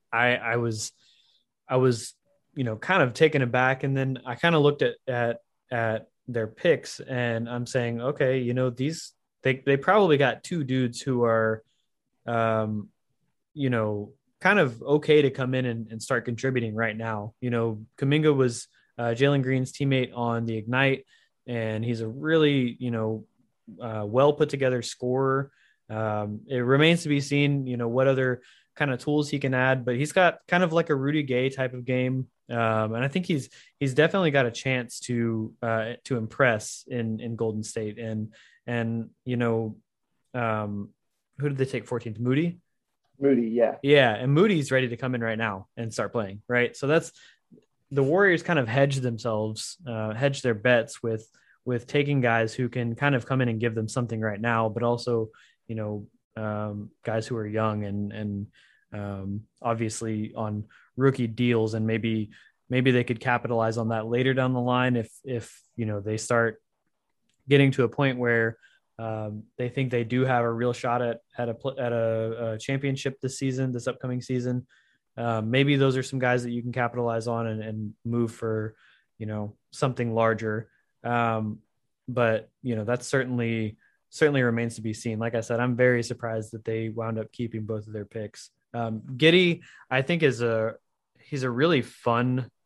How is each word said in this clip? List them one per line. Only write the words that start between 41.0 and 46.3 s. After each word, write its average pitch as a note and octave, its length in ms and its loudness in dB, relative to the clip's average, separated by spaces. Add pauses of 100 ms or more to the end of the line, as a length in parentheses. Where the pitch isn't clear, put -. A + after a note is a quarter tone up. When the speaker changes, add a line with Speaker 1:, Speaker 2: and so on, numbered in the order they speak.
Speaker 1:
who C#3+ 120 -2
did C#3 80 -4
they C3 80 0
take A#2+ 220 -6
fourteenth? A2+ 320 -6
Moody? D3 380 0 (640)
Speaker 2:
Moody, B2+ 300 4
yeah. A2+ 340 2
Speaker 1:
Yeah, C#3 300 6
and B2+ 200 0
Moody's E3 380 4
ready C3 180 2
to A#2 80 -6
come B2+ 180 -4
in A#2 60 -4
right A2+ 160 -2
now G#2 300 -4 (100)
and A2+ 160 -8
start G#2 180 -4
playing, G#2 360 -4